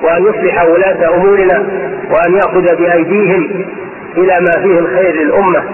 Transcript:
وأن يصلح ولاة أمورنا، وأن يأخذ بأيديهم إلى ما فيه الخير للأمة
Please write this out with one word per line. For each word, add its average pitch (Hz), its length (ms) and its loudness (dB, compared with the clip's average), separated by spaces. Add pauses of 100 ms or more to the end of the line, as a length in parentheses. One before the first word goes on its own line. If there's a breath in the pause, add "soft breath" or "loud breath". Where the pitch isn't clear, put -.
وأن 170 200 2
يصلح 185 400 0
ولاة 170 520 2
أمورنا، 190 420 2 (520)
وأن 170 240 2
يأخذ 175 420 2
بأيديهم 175 880 0 (520)
إلى 185 220 2
ما 170 240 0
فيه 185 160 4
الخير 175 360 0
للأمة 160 480 0 (100)